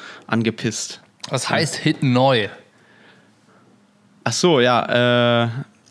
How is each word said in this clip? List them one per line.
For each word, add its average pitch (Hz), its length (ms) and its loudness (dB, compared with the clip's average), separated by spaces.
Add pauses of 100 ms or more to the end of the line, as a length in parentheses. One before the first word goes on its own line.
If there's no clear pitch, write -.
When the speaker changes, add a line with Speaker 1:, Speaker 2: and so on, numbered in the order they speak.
(260)
Speaker 1:
angepisst. - 760 -4 (280)
Speaker 2:
Was - 220 -6
heißt 147 260 -2
Hit - 260 -2
neu? 123 460 2 (1800)
Speaker 1:
Ach 117 80 -2
so, 165 280 4
ja, 120 840 2
äh, 117 40 0 (420)